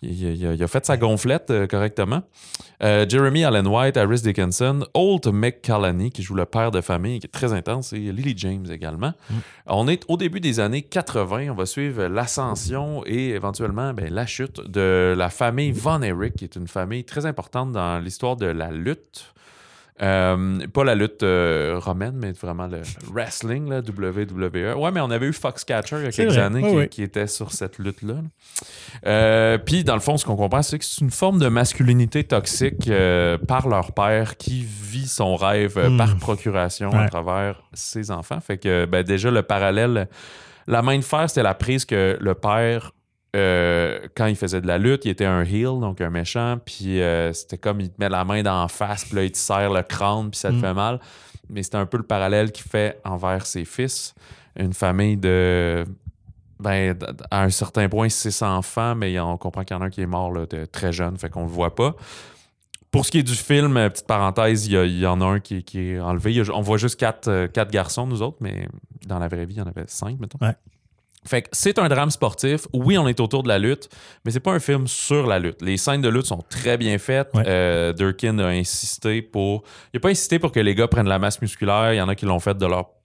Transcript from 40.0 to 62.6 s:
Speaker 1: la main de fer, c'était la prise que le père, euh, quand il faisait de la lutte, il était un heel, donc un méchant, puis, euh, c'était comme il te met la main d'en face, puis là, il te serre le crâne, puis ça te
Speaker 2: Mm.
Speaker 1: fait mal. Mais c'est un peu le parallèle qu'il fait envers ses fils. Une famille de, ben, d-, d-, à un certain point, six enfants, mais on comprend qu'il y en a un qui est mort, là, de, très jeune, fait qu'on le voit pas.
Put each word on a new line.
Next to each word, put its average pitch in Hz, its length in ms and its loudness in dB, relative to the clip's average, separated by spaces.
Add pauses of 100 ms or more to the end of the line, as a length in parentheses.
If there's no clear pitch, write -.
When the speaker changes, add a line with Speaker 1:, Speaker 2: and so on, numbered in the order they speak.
Speaker 1:
la 117 160 2
main 135 160 4
de 135 60 0
fer, 156 260 0
c'était 131 140 2
la 98 100 4
prise 131 320 0
que 95 340 2
le 98 140 2
père, 117 600 0 (420)
euh, 87 640 2 (160)
quand 110 120 2
il 107 80 2
faisait 92 260 -2
de 92 60 -4
la 87 100 2
lutte, 123 280 2
il 107 40 0
était 98 160 0
un 92 180 2
heel, 113 360 -2
donc 98 220 -4
un 85 100 -2
méchant, 117 520 -2
puis, 92 380 -4
euh, 85 320 2
c'était - 240 -10
comme 101 240 -2
il 92 80 -6
te 92 100 -20
met 101 80 0
la 92 180 0
main 104 180 0
d'en 92 240 0
face, 101 380 -6
puis - 100 -8
là, 98 80 2
il 92 80 -2
te - 80 -6
serre 101 340 2
le 92 80 2
crâne, 104 480 -4
puis 101 100 -10
ça 98 100 -2
te 98 60 2
Speaker 2:
Mm. 120 60 2
Speaker 1:
fait 95 140 0
mal. 113 240 -2 (500)
Mais 101 140 -8
c'est - 100 -10
un 98 140 -2
peu 123 100 -4
le 110 60 -2
parallèle 104 480 2
qu'il - 140 -14
fait 107 380 -2
envers 95 440 -4
ses 87 180 -6
fils. - 480 -6 (420)
Une 92 180 -2
famille 101 440 2
de, 90 640 2 (760)
ben, 95 340 0
d-, 90 140 -8
d-, - 240 -12
à 98 100 0
un 95 80 4
certain 101 400 0
point, 110 200 0
six - 340 -4
enfants, 104 500 -2
mais 95 260 -2
on 87 180 -2
comprend 95 260 -6
qu'il 95 120 -8
y 90 40 -6
en - 20 -4
a 95 60 -4
un - 20 -4
qui 92 120 -8
est 92 40 -2
mort, 90 260 -2
là, 85 140 -4
de, 80 200 -8
très 90 280 -4
jeune, 87 240 -2
fait 85 120 -8
qu'on 85 140 -8
le 85 60 -4
voit 85 240 0
pas. 139 220 0 (960)